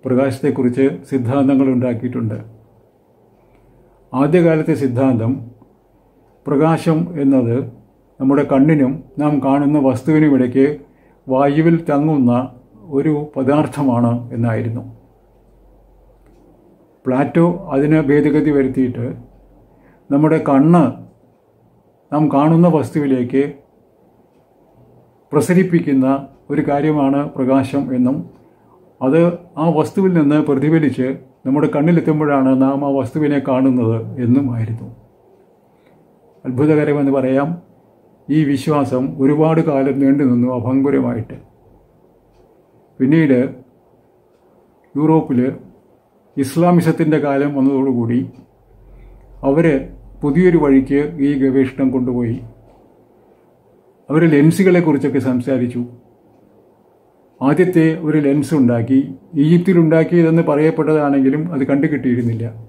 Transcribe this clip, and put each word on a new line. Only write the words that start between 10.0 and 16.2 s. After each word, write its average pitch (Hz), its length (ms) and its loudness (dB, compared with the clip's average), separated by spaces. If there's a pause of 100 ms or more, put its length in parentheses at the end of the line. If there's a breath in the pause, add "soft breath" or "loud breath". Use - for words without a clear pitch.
ഇടയ്ക്ക് 127 320 2 (640 soft breath)
വായുവിൽ 147 460 2 (120)
തങ്ങുന്ന 143 440 0 (640)
ഒരു 151 160 0 (240)
പദാർത്ഥമാണ് 135 760 0 (220)
എന്നായിരുന്നു. 113 480 -4 (2250)